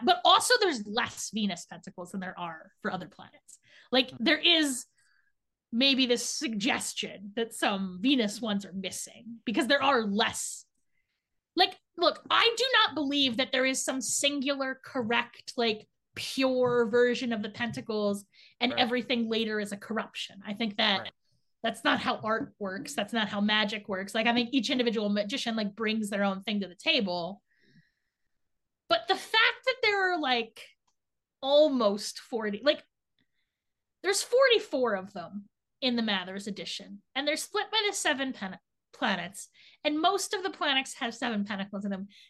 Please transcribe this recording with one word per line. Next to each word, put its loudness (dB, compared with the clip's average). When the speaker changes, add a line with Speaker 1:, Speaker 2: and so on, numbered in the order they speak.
Speaker 1:
but 6
also 6
there's 0
less -4
Venus -2
pentacles -16
than -6
there -10
are -10
for -4
other -8
planets. -20
Like, 2
Speaker 2:
Hmm. -6
Speaker 1:
there 6
is 2
maybe 4
this 0
suggestion -4
that -4
some -2
Venus 2
ones -2
are -14
missing -10
because 0
there 4
are 4
less. -2
Like, 2
look, 2
I 4
do 0
not 4
believe 0
that -2
there 2
is 0
some -2
singular, -2
correct, -4
like, -2
pure 2
version 2
of -2
the -6
pentacles -4
and 2
Speaker 2:
Right. 0
Speaker 1:
everything 0
later 0
is -4
a -8
corruption. -8
I -6
think -4
that 2
Speaker 2:
Right. -12
Speaker 1:
that's -4
not 4
how 0
art -2
works. -8
That's -2
not 0
how -2
magic 2
works. -6
Like, 2
I 4
think 2
each 2
individual 0
magician, -2
like, -4
brings -2
their -2
own 0
thing -2
to -4
the -18
table. 0
But 0
the 2
fact 0
that 0
there 2
are, 0
like, -2
almost 4
forty, -6
like, 2
there's 2
forty-four 4
of -6
them -12
in 0
the 0
Mathers -2
edition, -10
and -2
they're 0
split -4
by 0
the 0
seven -2
pen-, -10
planets. -4
And 0
most 2
of -2
the -2
planets -2
have -6
seven -2
pentacles -6
in -4
them. -6